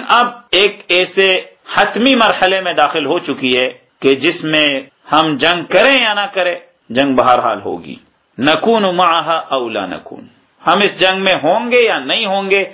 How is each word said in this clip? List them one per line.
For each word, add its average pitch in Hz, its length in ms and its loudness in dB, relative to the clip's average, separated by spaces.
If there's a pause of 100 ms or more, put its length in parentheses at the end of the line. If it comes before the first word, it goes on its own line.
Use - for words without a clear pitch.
(120)
اب 240 160 4 (240)
ایک 196 220 2 (160)
ایسے 180 380 2 (460)
حتمی 220 420 2
مرحلے 190 460 2
میں 180 140 -4
داخل 147 300 0
ہو 151 200 0
چکی 127 320 -2
ہے 127 100 0 (340)
کہ 135 220 4
جس 165 220 -2
میں 151 240 0 (420)
ہم 156 300 2
جنگ 175 280 0
کریں 247 280 4
یا 226 160 0
نہ 202 200 -2
کریں، 175 240 -2 (320)
جنگ 135 260 0
بہرحال 120 500 2
ہوگی۔ 87 300 -10 (420)
نَكُونُ 180 460 0 (100)
مَعَهَا 165 440 2 (140)
أَوْ 127 180 -2
لَا 107 180 -4
نَكُونَ، - 380 -14 (360)
ہم 170 200 2
اس 190 180 -2
جنگ 190 240 0
میں 185 200 2
ہوں 226 280 0
گے 247 120 4
یا 196 180 0
نہیں 180 240 -4
ہوں 196 240 -4
گے، 196 140 0 (100)